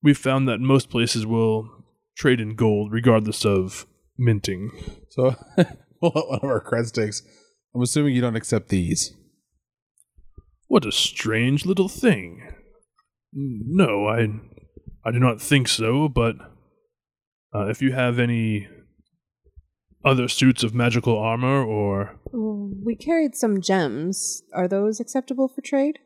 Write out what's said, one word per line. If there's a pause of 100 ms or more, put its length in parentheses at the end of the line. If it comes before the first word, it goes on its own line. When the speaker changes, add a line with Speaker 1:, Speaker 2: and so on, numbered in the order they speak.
Speaker 1:
We've
found
that
most
places
will (460)
trade
in
gold
regardless
of (300)
minting. (400)
Speaker 2:
So, (100)
<laughs>
pull
out
one
of
our
cred
sticks. (520)
I'm
assuming
you
don't
accept
these. (1500)
Speaker 1:
What
a
strange
little
thing. (920)
No,
I, (760)
I
do
not
think
so,
but, (1160)
uh,
if
you
have
any (1400)
other
suits
of
magical
armor
or (120)
Speaker 3:
We
carried
some
gems. (100)
Are
those
acceptable
for
trade?